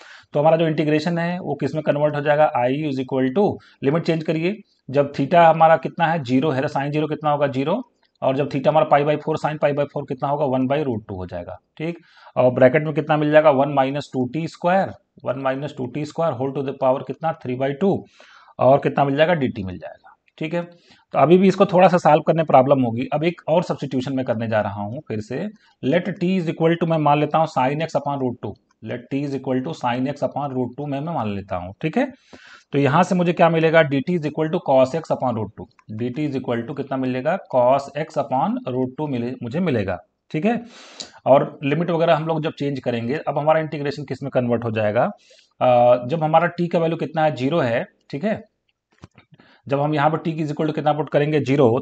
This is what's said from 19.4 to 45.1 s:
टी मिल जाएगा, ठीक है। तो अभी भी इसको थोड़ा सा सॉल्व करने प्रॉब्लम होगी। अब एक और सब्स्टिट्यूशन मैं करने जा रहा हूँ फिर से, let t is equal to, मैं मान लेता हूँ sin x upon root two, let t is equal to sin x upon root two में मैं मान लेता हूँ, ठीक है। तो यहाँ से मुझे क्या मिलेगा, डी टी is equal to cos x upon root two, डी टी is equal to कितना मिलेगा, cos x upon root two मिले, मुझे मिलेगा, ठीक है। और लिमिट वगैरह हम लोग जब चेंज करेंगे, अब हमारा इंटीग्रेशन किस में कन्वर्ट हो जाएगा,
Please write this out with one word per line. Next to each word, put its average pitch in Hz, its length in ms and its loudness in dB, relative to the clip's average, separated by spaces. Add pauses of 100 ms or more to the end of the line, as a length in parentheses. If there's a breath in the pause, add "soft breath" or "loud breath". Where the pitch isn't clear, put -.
टी 101 160 -8
मिल 90 140 -10
जाएगा, - 360 -18 (240)
ठीक 160 160 -8
है। 175 80 -4
तो - 560 -12
अभी 151 200 6
भी 190 100 6
इसको 190 180 4
थोड़ा 185 220 6
सा 170 100 2
सॉल्व 151 280 6
करने 160 180 2
प्रॉब्लम 135 380 6
होगी। 120 300 -2
अब 151 120 0
एक 175 240 -2
और 165 140 2
सब्स्टिट्यूशन 139 540 -4
मैं 127 80 -2
करने 117 240 -4
जा 107 120 0
रहा 101 220 -4
हूँ 110 260 -10
फिर 110 120 -6
से, 135 260 -8 (400 soft breath)
let 180 280 0
t 180 240 -2
is 160 100 -4
equal 165 340 0
to, 165 60 -2
मैं 160 100 0
मान 147 220 2
लेता 151 180 0
हूँ 160 80 2
sin 151 380 -2
x 156 120 -4
upon 139 260 -4
root 123 220 -4
two, 104 80 -8 (380)
let 120 220 -10
t 139 140 -2
is 135 120 -6
equal 131 280 -4
to 160 160 -8
sin 127 260 -2
x 147 160 -6
upon 135 320 -6
root 127 220 -4
two 147 100 -8
में 139 120 -6
मैं 165 140 -6
मान 110 200 -4
लेता 95 220 -8
हूँ, 90 260 -8
ठीक 160 160 -4
है। 269 120 0 (600 loud breath)
तो 143 60 0
यहाँ 143 240 4
से 185 120 0
मुझे 175 180 2
क्या 165 160 4
मिलेगा, 160 340 4
डी 139 180 0
टी 180 180 -2
is 147 80 -6
equal 156 280 -4
to 175 60 0 (100)
cos 131 260 4
x 156 160 -4
upon 123 260 -2
root 104 220 -6
two, 85 60 -16 (240)
डी 117 200 -6
टी 147 180 -4
is 131 100 -4
equal 117 300 -4
to 147 80 -8
कितना 135 200 -6
मिलेगा, 131 420 -2 (160)
cos 123 340 4 (100)
x 156 200 -6
upon 151 400 -2 (100)
root 127 320 -4
two 151 80 -4
मिले, 123 340 -4
मुझे 120 180 -6
मिलेगा, 104 380 -2 (320)
ठीक 156 140 -4
है। 240 180 0 (640 loud breath)
और 147 380 4
लिमिट 160 260 0
वगैरह 165 260 2
हम 156 100 -2
लोग 160 160 -2
जब 156 160 -4
चेंज 143 220 -4
करेंगे, 120 340 -2 (140)
अब 147 100 -2
हमारा 156 220 2
इंटीग्रेशन 147 440 -6
किस 127 180 -10
में 139 120 -8
कन्वर्ट 120 300 0
हो 117 60 -4
जाएगा, 107 340 0 (560 soft breath)